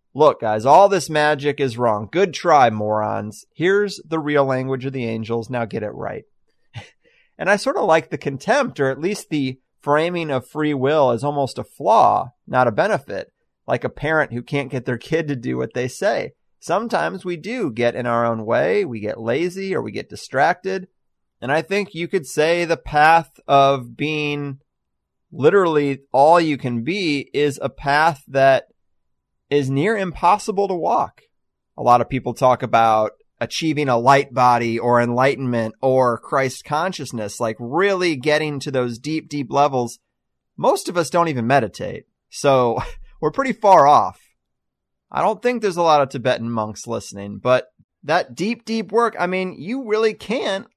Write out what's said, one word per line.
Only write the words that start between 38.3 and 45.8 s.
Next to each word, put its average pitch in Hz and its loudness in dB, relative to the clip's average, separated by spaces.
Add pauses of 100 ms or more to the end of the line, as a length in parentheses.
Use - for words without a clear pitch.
to 135 -10
those 123 -2
deep, 156 -8
deep 143 -8
levels. 135 0 (580)
Most 285 0
of 175 -8
us 165 0
don't 170 0
even 120 -4
meditate, 95 -2 (260)
so 127 2 (200)
<laughs> - -20
we're 156 0
pretty 269 -2
far 175 6
off. 107 4 (920)
I 143 -4
don't 196 0
think 247 -2
there's 185 -4
a 175 0